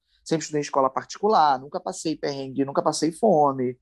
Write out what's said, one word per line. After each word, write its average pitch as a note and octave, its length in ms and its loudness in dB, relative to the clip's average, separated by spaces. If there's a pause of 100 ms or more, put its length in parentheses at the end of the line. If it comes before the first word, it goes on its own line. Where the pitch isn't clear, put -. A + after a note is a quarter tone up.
(260)
sempre D#3 180 -2
estudei D3+ 160 -4
em D3 40 -4
escola C3+ 260 2
particular, D#3 720 2
nunca C#3+ 200 -10
passei E3 360 -6
perrengue, C#3 500 -4
nunca C#3 160 -2
passei D#3 300 0
fome, C#3 720 2